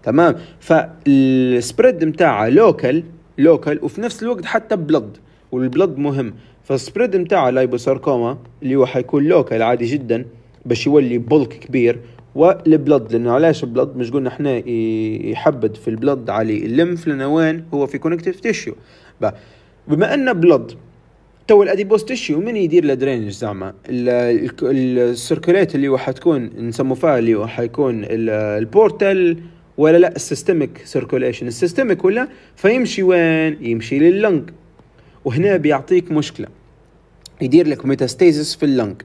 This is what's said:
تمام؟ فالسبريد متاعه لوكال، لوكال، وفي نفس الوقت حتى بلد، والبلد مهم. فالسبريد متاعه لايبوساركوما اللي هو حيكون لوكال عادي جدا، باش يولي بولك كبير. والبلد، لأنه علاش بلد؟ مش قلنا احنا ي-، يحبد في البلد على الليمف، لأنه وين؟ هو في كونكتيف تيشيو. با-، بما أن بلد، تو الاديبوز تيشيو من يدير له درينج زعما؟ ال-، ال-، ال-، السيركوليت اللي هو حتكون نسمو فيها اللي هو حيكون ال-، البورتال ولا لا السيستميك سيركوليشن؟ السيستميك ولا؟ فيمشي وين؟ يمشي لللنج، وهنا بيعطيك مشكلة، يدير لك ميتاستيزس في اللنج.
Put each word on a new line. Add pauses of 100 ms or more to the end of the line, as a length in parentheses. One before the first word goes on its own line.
تمام؟ (240)
فالسبريد
متاعه
لوكال، (340)
لوكال،
وفي
نفس
الوقت
حتى
بلد، (340)
والبلد
مهم. (300)
فالسبريد
متاعه
لايبوساركوما (260)
اللي
هو
حيكون
لوكال
عادي
جدا، (400)
باش
يولي
بولك
كبير. (360)
والبلد،
لأنه
علاش
بلد؟
مش
قلنا
احنا
ي-،
يحبد
في
البلد
على
الليمف،
لأنه
وين؟
هو
في
كونكتيف
تيشيو. (460)
با-، (540)
بما
أن
بلد، (760)
تو
الاديبوز
تيشيو
من
يدير
له
درينج
زعما؟ (160)
ال-،
ال-،
ال-،
السيركوليت
اللي
هو
حتكون
نسمو
فيها
اللي
هو
حيكون
ال-، (300)
البورتال (380)
ولا
لا
السيستميك
سيركوليشن؟
السيستميك
ولا؟ (280)
فيمشي
وين؟
يمشي
لللنج، (760)
وهنا
بيعطيك
مشكلة، (920)
يدير
لك
ميتاستيزس
في
اللنج.